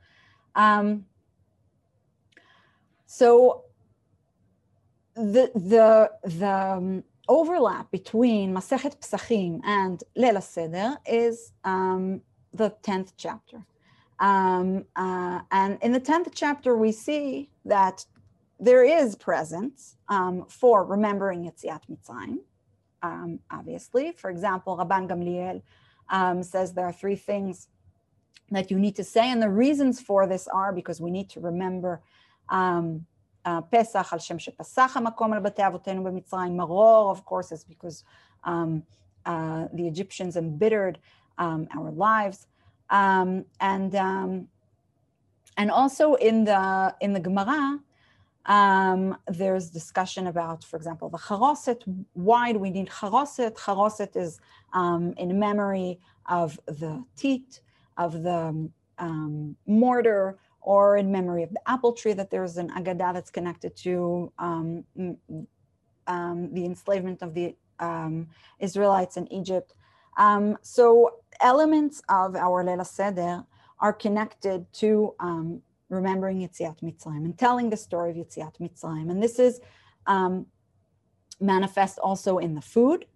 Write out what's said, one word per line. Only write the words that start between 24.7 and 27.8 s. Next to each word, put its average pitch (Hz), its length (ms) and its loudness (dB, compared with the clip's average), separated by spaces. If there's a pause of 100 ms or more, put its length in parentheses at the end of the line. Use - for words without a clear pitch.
Rabban 185 320 -2
Gamliel, 180 540 -6 (480)
um, 185 340 0
says 185 280 -4
there 180 140 -4
are 175 60 -6
three 196 240 -6
things 196 520 -8 (840)